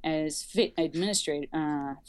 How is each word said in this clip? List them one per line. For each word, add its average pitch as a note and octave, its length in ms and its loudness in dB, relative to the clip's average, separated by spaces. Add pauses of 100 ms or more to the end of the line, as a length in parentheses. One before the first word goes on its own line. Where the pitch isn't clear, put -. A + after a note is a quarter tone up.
as D#3 400 0
fi-, - 360 2
administrat-, E3 760 0
uh, D3 440 -2 (120)